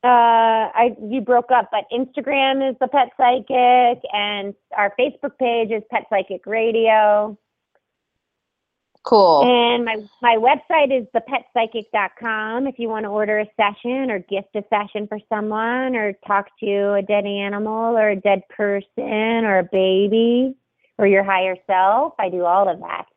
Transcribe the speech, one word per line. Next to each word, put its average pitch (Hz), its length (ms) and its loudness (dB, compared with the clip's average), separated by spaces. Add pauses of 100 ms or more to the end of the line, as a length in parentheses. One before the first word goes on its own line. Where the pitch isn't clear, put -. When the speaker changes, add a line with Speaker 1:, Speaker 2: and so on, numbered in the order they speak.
Speaker 1:
Uh, 226 680 4
I, 240 200 2 (140)
you 240 140 -4
broke 240 280 0
up, 240 220 2
but 208 180 -4
Instagram 269 760 -2
is 254 100 -6
The 254 100 0
Pet 254 280 0
Psychic, 247 840 2 (100)
and 208 420 -6 (220)
our 202 220 0
Facebook 269 400 -4
page 233 320 -2
is 214 200 -4
Pet 220 200 -4
Psychic 190 340 -4
Radio. 214 960 0 (1600)
Speaker 2:
Cool. 180 420 6
Speaker 1:
And 240 400 2
my, 220 120 -4 (260)
my 233 140 4
website 285 540 2
is 247 220 -2
the 226 80 -2
pet 247 320 -8
psychic 226 400 -6
dot 202 260 -4
com 226 480 -4
if 262 120 -10
you 233 100 -6
wanna 214 240 -6
order 214 260 -2
a 214 160 -4
session 240 560 -4
or 208 80 -4
gift 196 380 -10
a 208 140 -6
session 208 360 -4
for 214 120 -10 (100)
someone 226 680 -4
or 208 200 -4 (120)
talk 202 220 -2 (120)
to 202 340 -2
a 202 80 0
dead 202 240 0
animal 214 720 -4
or 214 100 2
a 202 80 0
dead 190 320 0
person 214 960 -4
or 196 140 2
a 185 40 2
baby 208 920 2 (400)
or 208 100 2
your 196 160 4
higher 190 320 -2 (120)
self. 202 520 2
I 196 120 -2
do 175 160 -2
all 190 200 4
of 180 140 -4
that. - 240 -10 (120)